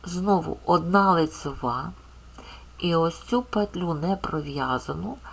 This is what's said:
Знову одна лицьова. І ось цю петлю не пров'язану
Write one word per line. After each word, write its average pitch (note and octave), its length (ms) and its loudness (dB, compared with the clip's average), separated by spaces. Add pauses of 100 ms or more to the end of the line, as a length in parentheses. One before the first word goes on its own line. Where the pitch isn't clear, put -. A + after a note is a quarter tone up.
Знову F3+ 600 0
одна F3+ 460 4
лицьова. D3+ 800 0 (880)
І E3+ 140 2
ось E3 240 2
цю A#3+ 220 0
петлю F#3 520 -2
не E3+ 220 0
пров'язану D3 1040 -4 (140)